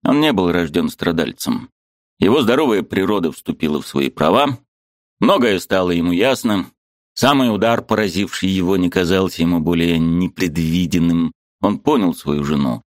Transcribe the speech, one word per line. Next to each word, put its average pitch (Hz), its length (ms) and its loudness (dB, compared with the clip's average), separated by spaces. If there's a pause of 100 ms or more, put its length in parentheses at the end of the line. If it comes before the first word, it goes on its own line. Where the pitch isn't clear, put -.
Он 135 160 2
не 151 120 2
был 92 180 2
рожден 82 400 -2
страдальцем. - 800 -4 (480)
Его 120 240 4
здоровая 135 400 2
природа 95 480 -2
вступила 76 500 -4
в - 60 -16
свои 69 240 -2
права. 120 480 0 (640)
Многое 117 400 2
стало 92 320 0
ему 85 180 0
ясно. 104 560 0 (480)
Самый 131 400 2
удар, 113 280 0
поразивший 98 680 -2
его, 95 280 0
не 90 140 0
казался 92 520 0
ему 85 180 2
более 85 380 0
непредвиденным. 85 1300 0 (280)
Он 104 180 -2
понял 107 360 0
свою 73 300 -4
жену. 69 440 -2